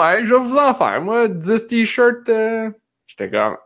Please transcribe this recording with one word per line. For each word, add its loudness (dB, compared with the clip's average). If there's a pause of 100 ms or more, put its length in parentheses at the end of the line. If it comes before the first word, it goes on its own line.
(140)
ouais, 0
je 0
vais 4
vous -4
en 4
faire, -2
moi, 0
dix -2
t-shirts. » 0
euh. -2 (360)
J'étais -10
comme, « 0